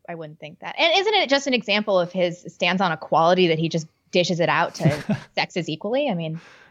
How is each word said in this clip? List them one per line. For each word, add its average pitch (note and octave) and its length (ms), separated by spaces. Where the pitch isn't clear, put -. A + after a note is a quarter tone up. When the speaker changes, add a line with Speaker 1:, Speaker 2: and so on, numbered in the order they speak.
Speaker 1:
I E3+ 60
wouldn't D#3 240
think D#3 200
that. - 180
And D#4+ 220
isn't G#4 160
it D#4 140
just C#4 180
an C4 60
example G#3 460
of E3+ 120
his F3 420
stance F3+ 280
on F3+ 100
equality E3 560
that D#3+ 100
he E3 120
just D#3+ 180
dishes F3 280
it D#3+ 100
out D#3 260
to D#3 500
Speaker 2:
<laughs> - 100
Speaker 1:
sexes E3+ 320
equally? A3+ 420
I G3+ 40
mean E3 260